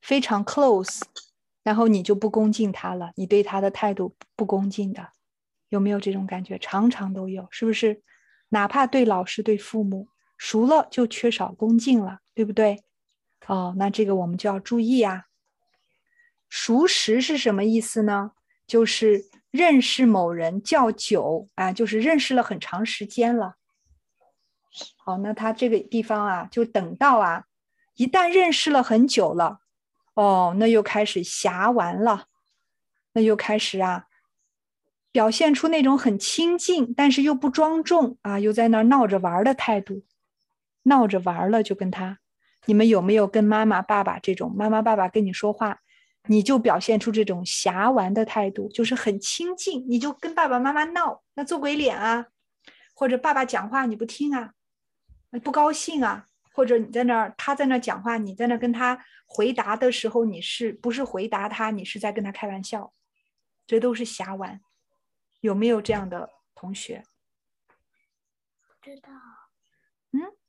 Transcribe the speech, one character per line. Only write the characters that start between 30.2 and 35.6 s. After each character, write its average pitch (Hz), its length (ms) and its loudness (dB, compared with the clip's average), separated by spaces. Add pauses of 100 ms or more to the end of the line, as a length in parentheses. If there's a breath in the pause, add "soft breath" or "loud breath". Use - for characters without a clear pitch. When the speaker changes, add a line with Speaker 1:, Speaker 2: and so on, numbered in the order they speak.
Speaker 1:
那 226 80 4
又 226 160 6
开 208 220 0
始 190 180 -4
瞎 185 480 -2
玩 180 320 0
了， 214 260 0 (840)
那 226 80 0
又 220 160 4
开 214 220 -2
始 196 220 -4
啊， 185 260 -2 (1040)
表 220 180 4
现 302 220 4
出 302 160 0